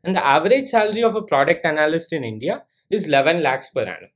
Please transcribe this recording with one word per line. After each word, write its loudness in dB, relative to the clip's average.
And -4
the -2
average 2
salary 0
of 0
a -4
product 2
analyst 0
in -6
India -8
is -2
eleven 2
lakhs -4
per -6
annum. -12